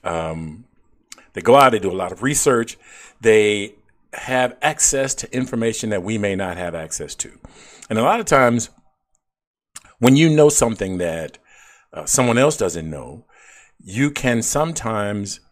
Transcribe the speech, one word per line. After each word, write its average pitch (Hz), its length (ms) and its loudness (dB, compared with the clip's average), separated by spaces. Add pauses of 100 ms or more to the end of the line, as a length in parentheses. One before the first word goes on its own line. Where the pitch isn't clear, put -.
um, 82 600 -8 (680)
they 92 80 -10
go 117 140 6
out, 135 160 8
they 110 80 -2
do 92 120 -2
a - 20 -6
lot 92 180 -6
of 92 120 -10
research, 131 540 0 (440)
they 107 540 2 (380)
have 127 480 -2
access 135 540 0
to - 180 -14
information 117 580 -4
that 95 120 -2
we 110 140 -4
may 101 180 -2
not 90 220 -6
have 87 180 -8
access 80 400 -10
to. - 160 -12 (580)
And 110 80 -2
a 113 60 2
lot 208 160 2
of 208 60 -8
times, 123 440 2 (1300)
when 127 160 6
you 160 140 6
know 151 200 6
something 101 480 -2
that, 80 400 -6 (560)
uh, 78 120 -14
someone 120 320 2
else 135 200 2
doesn't 82 320 -4
know, 71 360 -14 (540)
you 127 320 -2
can 120 300 -2
sometimes 107 1000 -4 (120)